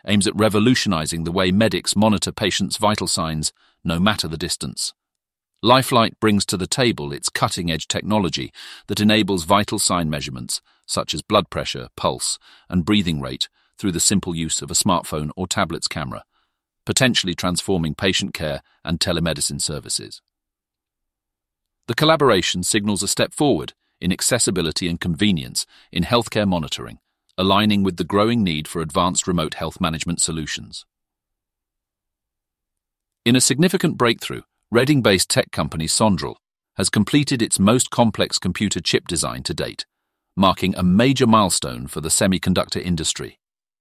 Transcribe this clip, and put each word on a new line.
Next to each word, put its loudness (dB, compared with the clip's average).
aims 2
at 0
revolutionizing 2
the -4
way 2
medics 2
monitor 2
patients' -2
vital 0
signs, -4
no 0
matter 2
the -6
distance. -8
Lifelight 4
brings 2
to -2
the -4
table 0
its -8
cutting-edge -4
technology -2
that -4
enables 4
vital 2
sign 0
measurements, -8
such -4
as -6
blood 0
pressure, -8
pulse, -2
and 0
breathing 0
rate, -8
through -2
the -4
simple 0
use -4
of -12
a -8
smartphone 0
or -6
tablet's -4
camera, -8
potentially 0
transforming -2
patient -2
care -6
and -4
telemedicine -2
services. -8
The -2
collaboration 2
signals 0
a -4
step -2
forward 0
in 0
accessibility -2
and -4
convenience -2
in -2
healthcare 0
monitoring, -4
aligning 4
with 0
the -2
growing 2
need -2
for -6
advanced 0
remote -2
health -8
management -4
solutions. -6
In 4
a 6
significant 2
breakthrough, 0
Reading-based 4
tech 0
company -4
Sondrel 0
has -2
completed 2
its 0
most 4
complex 0
computer -2
chip -2
design -4
to -4
date, -8
marking 2
a -2
major 4
milestone 2
for -8
the -4
semiconductor 2
industry. -4